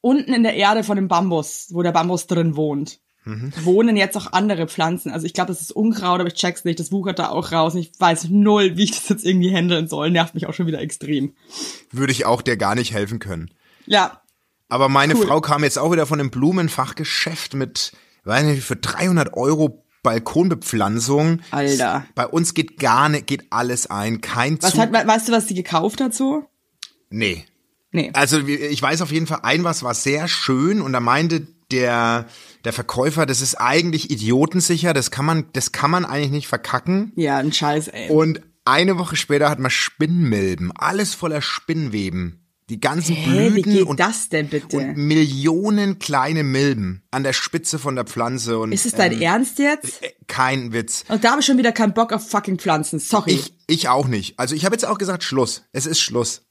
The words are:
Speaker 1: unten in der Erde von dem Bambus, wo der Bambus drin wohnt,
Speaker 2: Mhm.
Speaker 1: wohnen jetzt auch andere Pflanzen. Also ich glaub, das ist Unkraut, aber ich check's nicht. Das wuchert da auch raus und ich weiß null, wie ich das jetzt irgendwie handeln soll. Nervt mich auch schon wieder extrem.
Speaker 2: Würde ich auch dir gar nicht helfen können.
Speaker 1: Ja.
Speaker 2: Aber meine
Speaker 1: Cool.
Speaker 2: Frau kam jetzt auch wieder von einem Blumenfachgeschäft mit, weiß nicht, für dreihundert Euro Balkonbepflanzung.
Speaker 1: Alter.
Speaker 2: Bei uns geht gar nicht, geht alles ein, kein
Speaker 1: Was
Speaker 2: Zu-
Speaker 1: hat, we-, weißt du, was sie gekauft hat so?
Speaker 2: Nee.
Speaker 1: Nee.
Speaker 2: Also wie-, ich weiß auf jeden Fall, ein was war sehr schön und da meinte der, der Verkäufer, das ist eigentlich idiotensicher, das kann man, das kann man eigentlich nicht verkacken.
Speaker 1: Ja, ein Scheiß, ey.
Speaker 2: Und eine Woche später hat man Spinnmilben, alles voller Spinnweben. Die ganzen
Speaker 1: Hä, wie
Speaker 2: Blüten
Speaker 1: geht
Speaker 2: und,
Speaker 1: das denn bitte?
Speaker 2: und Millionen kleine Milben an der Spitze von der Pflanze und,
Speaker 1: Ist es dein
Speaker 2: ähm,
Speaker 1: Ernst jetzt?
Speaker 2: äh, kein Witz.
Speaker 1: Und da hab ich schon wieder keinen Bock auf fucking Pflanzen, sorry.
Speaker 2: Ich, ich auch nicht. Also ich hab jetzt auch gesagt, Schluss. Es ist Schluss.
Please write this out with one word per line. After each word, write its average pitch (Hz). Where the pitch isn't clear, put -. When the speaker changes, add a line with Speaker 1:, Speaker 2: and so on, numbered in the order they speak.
Speaker 1:
unten 262
in 233
der 226
Erde 208
von 208
dem 190
Bambus, 170
wo 175
der 175
Bambus 170
drin 165
wohnt, 151
Speaker 2:
Mhm. 113
Speaker 1:
wohnen 208
jetzt 196
auch -
andere 185
Pflanzen. 165
Also 160
ich 175
glaub, 185
das 180
ist -
Unkraut, 196
aber 175
ich 170
check's -
nicht. 165
Das 170
wuchert 190
da 156
auch 165
raus 165
und 175
ich 160
weiß 170
null, 202
wie 202
ich 220
das -
jetzt -
irgendwie 185
handeln 170
soll. 151
Nervt 165
mich 165
auch 160
schon 175
wieder 156
extrem. 143
Speaker 2:
Würde 131
ich -
auch -
dir 120
gar 101
nicht 117
helfen 104
können. 87
Speaker 1:
Ja. -
Speaker 2:
Aber 131
meine 143
Speaker 1:
Cool. 214
Speaker 2:
Frau 156
kam 151
jetzt 139
auch 151
wieder 165
von 147
einem 135
Blumenfachgeschäft 156
mit, -
weiß 120
nicht, 143
für 117
dreihundert -
Euro 151
Balkonbepflanzung. 135
Speaker 1:
Alter. 135
Speaker 2:
Bei 123
uns 165
geht 156
gar 131
nicht, 147
geht 135
alles 123
ein, 107
kein 135
Speaker 1:
Was 190
Speaker 2:
Zu- -
Speaker 1:
hat, 226
we-, 226
weißt 226
du, 233
was 220
sie 196
gekauft 180
hat 254
so? 294
Speaker 2:
Nee. 98
Speaker 1:
Nee. 170
Speaker 2:
Also 143
wie-, 143
ich 143
weiß 156
auf 147
jeden 160
Fall, 156
ein 151
was 170
war 123
sehr 151
schön 156
und 135
da 123
meinte 156
der, 120
der 117
Verkäufer, 143
das 127
ist 131
eigentlich 160
idiotensicher, 156
das 131
kann 139
man, 160
das 131
kann 143
man 180
eigentlich 139
nicht 147
verkacken. 185
Speaker 1:
Ja, 143
ein 147
Scheiß, 151
ey. -
Speaker 2:
Und 156
eine 170
Woche 165
später 143
hat 147
man 131
Spinnmilben, 107
alles -
voller 156
Spinnweben. 101
Die 113
ganzen 160
Speaker 1:
Hä, 165
wie -
Speaker 2:
Blüten 196
Speaker 1:
geht 190
Speaker 2:
und, 139
Speaker 1:
das 208
denn 151
bitte? 147
Speaker 2:
und 139
Millionen 160
kleine 151
Milben 131
an 135
der 135
Spitze -
von 139
der 123
Pflanze 117
und, 110
Speaker 1:
Ist 101
es 220
dein 185
Speaker 2:
ähm, -
Speaker 1:
Ernst 202
jetzt? 294
Speaker 2:
äh, -
kein 127
Witz. 113
Speaker 1:
Und 214
da 233
hab 294
ich -
schon 262
wieder 233
keinen 220
Bock 226
auf -
fucking 202
Pflanzen, 156
sorry. 196
Speaker 2:
Ich, 135
ich 165
auch 131
nicht. 104
Also 127
ich 156
hab 196
jetzt 226
auch 214
gesagt, 185
Schluss. -
Es 131
ist 160
Schluss. 120